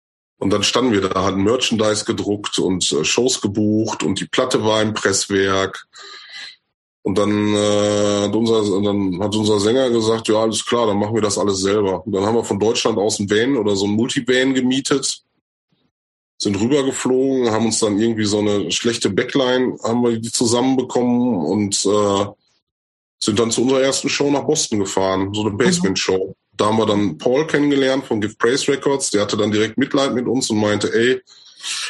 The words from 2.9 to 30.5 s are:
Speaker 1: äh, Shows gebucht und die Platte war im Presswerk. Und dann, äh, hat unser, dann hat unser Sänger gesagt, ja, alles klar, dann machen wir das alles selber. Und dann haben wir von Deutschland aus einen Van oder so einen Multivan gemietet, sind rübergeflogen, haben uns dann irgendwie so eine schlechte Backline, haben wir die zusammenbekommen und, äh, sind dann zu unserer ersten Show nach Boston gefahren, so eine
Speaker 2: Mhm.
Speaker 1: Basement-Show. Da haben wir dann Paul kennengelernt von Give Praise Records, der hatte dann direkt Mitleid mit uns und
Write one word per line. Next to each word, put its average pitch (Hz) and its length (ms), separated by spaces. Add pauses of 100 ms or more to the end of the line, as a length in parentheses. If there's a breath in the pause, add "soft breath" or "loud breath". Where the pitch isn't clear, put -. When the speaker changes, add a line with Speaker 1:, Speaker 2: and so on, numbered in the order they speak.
Speaker 1:
äh, 76 100
Shows 123 380
gebucht 107 640
und 98 180
die 90 40
Platte 127 380
war 107 180
im 110 120
Presswerk. 98 920 (1160 loud breath)
Und 101 160
dann, 104 340
äh, 104 680
hat 104 120
unser, 110 460
dann 98 400
hat 104 140
unser 107 240
Sänger 120 320
gesagt, 113 360
ja, 107 100
alles 110 280
klar, 120 220
dann 101 100
machen 104 160
wir 110 80
das 104 160
alles 98 220
selber. 98 440
Und 101 100
dann 98 120
haben 110 100
wir 113 80
von 104 160
Deutschland 110 380
aus 101 220
einen 98 100
Van 120 280
oder 104 180
so 98 100
einen 101 80
Multivan 127 640
gemietet, 131 680 (1160)
sind 101 220
rübergeflogen, 131 920
haben 110 160
uns 107 120
dann 104 200
irgendwie 110 260
so 104 140
eine 101 320
schlechte 113 400
Backline, 127 720
haben 117 180
wir 120 160
die 113 140
zusammenbekommen 123 1160
und, 101 400
äh, 101 400 (960)
sind 107 160
dann 113 120
zu 120 100
unserer 131 200
ersten 135 280
Show 143 200
nach 139 140
Boston 135 360
gefahren, 95 540
so 107 80
eine 107 100
Speaker 2:
Mhm. 101 60
Speaker 1:
Basement-Show. 95 800 (220)
Da 104 80
haben 110 120
wir 110 80
dann 101 320
Paul 135 300
kennengelernt 139 580
von 113 140
Give 104 160
Praise 123 360
Records, 135 400
der 101 100
hatte 104 160
dann 104 140
direkt 107 260
Mitleid 139 360
mit 120 140
uns 123 220
und 107 100